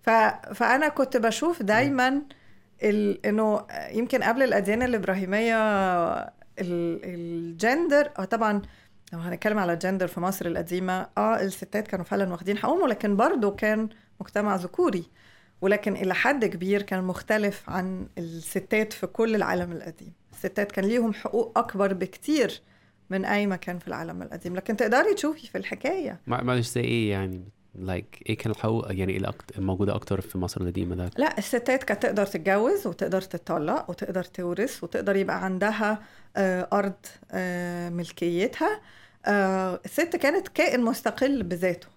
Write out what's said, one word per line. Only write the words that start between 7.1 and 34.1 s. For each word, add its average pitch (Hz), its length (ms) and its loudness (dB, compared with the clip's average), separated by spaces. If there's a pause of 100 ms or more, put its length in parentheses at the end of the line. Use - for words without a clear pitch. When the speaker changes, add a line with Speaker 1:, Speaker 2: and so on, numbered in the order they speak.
Speaker 1:
آه، 190 60 -2
طبعًا 214 360 2 (520)
لو 170 60 -8
هنتكلم 180 400 -2
على 175 140 2
الجندر 185 340 0
في 175 120 -6
مصر 190 260 -2
القديمة، 180 640 -2 (100)
آه، 214 240 2
الستات 196 460 -4
كانوا 180 180 -4
فعلًا 196 260 0
واخدين 180 260 -2
حقهم، 330 240 2
ولكن 220 340 2
برضو 233 360 4
كان 214 380 0 (300)
مجتمع 202 360 0
ذكوري، 185 480 0 (580)
ولكن 208 340 2
إلى 185 200 0
حد 269 300 4
كبير 180 360 0
كان 185 220 -2
مختلف 202 680 -2
عن 185 380 -4 (100)
الستات 185 760 -2
في - 140 -6
كل 226 280 2
العالم 180 360 0
القديم. 170 420 -12 (200)
الستات 202 380 -4
كان 190 140 -2
ليهم 226 280 2
حقوق - 440 -2
أكبر 202 360 0
بكتير 190 680 -2 (480)
من 190 160 -2
أي 208 220 2
مكان 180 320 -4
في - 80 -14
العالم 165 340 -8
القديم. 175 340 -8
لكن 208 220 -4
تقدري 285 360 4
تشوفي 302 340 -2
في - 100 -8
الحكاية. 262 680 -4
Speaker 2:
ما-، 123 160 -2
معلش، 123 240 0
زي 120 140 -2
إيه 117 300 2
يعني؟ 92 320 -2 (420)
Like، 92 440 -6
إيه 110 80 0
كان 110 140 -4
الحقوق 110 380 -2
يعني 95 280 0
الأكت-، 101 400 -6
الموجودة 95 380 0
أكتر 95 260 -2
في - 160 -8
مصر 90 240 -2
القديمة 90 340 -2
ده؟ 90 220 -2
Speaker 1:
لا، 311 200 0
الستات 254 460 0
كانت 202 200 -2
تقدر 202 220 2
تتجوز 208 600 0
وتقدر 185 340 -2
تطلق 175 680 -4
وتقدر 180 340 -6